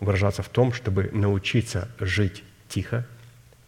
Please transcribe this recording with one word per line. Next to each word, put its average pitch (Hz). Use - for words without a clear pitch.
выражаться 98
в -
том, 123
чтобы 98
научиться 101
жить 98
тихо. 120